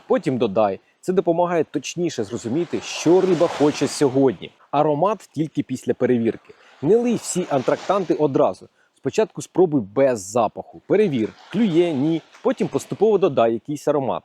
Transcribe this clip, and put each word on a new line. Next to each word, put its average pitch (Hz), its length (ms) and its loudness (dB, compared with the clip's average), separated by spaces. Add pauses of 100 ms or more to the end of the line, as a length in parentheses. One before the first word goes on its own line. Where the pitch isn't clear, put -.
потім 156 300 0
додай. 104 420 0 (200)
Це 190 120 -4
допомагає 175 520 2
точніше 143 600 -6
зрозуміти, 117 560 -4
що - 400 2
риба 170 280 2
хоче 143 400 0
сьогодні. 131 640 0 (200)
Аромат 156 640 0
тільки - 300 -4
після 127 320 -6
перевірки. 117 600 -2 (280)
Не 185 140 4
лий 240 180 0
всі - 360 -4
антрактанти 156 640 0
одразу. 135 540 0 (280)
Спочатку 160 460 -4
спробуй 156 380 2
без 113 400 0
запаху. 107 680 -4
Перевір, 143 460 0 (200)
клює, 175 400 2
ні. 151 300 -2 (200)
Потім 226 260 -2
поступово 196 500 0
додай 123 340 2
якийсь 143 360 -6
аромат. 131 360 -2